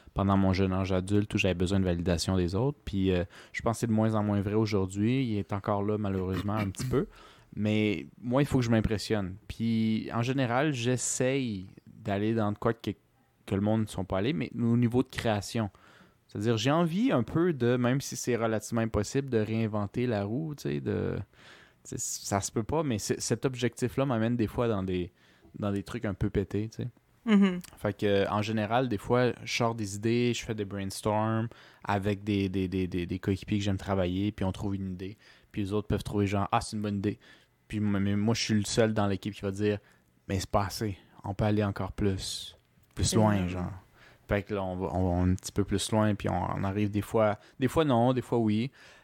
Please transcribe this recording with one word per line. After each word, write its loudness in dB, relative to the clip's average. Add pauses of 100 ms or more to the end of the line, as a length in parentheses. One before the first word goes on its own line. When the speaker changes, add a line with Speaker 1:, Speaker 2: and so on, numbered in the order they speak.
(140)
Speaker 1:
pendant 4
mon 4
jeune 2
âge 0
adulte 2
où 2
j'avais 2
besoin 2
de 2
validation 2
des 2
autres. 0
Puis, 2
euh, 2 (280)
je -8
pense 0
que -10
c'est 0
de 2
moins 4
en 2
moins 2
vrai 0
aujourd'hui. 2
Il 0
est -4
encore 0
là, 0
malheureusement, -2
un 0
petit -6
peu. 0 (480)
Mais 0 (140)
moi, 0
il 0
faut 2
que 2
je 0
m'impressionne. 0 (100)
Puis, 0
en 0
général, 0
j'essaye -2 (200)
d'aller -2
dans 2
de -6
quoi 2
que, -6 (560)
que -2
le 2
monde 2
ne -2
sont -6
pas -2
allés, 0
mais -4
au 2
niveau 4
de -18
création. -2 (580)
C'est-à-dire, 0
j'ai 2
envie 2
un 4
peu 2
de, 2
même 2
si -8
c'est 0
relativement 0
impossible, -2
de 2
réinventer -2
la 0
roue, -4
tu -12
sais, -2
de, -2 (680)
tu -20
sais, -6
ça -4
se -4
peut -2
pas, -2
mais -2
c'est, -4
cet -2
objectif-là -2
m'amène 2
des 2
fois -2
dans 0
des, -2 (460)
dans -2
des -2
trucs -6
un -2
peu -2
pétés, -2
tu -6
sais. -6 (380)
Speaker 2:
Mhm. 6 (160)
Speaker 1:
Fait -2
que, 4
en 2
général, 0
des 0
fois, 2 (120)
je -8
sors 0
des -6
idées, 2
je -6
fais -6
des -4
brainstorms -2 (360)
avec 0
des, 2
des, 0
des, 0
des, -2
des -4
coéquipiers -2
que -2
j'aime 0
travailler, 0
puis -6
on 0
trouve -6
une -6
idée. -10 (340)
Puis -4
les -6
autres -2
peuvent 0
trouver 2
genre, « 0
Ah, 2
c'est -8
une -4
bonne -2
idée. » -2 (500)
Puis -6
moi, 0
mais 2
moi, 2
je -2
suis 0
le 2
seul 2
dans 2
l'équipe -2
qui -14
va -2
dire, « 0 (500)
Mais 0
c'est -8
pas 2
assez. -4 (280)
On -6
peut 0
aller 2
encore -4
plus, -4 (380)
plus -2
Speaker 2:
C'est 0
Speaker 1:
loin, 6
Speaker 2:
vrai. 0
Speaker 1:
genre. » -6 (600)
Fait 2
que -6
là, -2
on -4
va, -4
on 2 (160)
va 6
un 4
petit -6
peu 2
plus -2
loin, 4
puis -4
on, 0 (140)
on -2
arrive 0
des 0
fois, 2 (220)
des 2
fois 2
non, 4
des -2
fois 0
oui, 2 (340)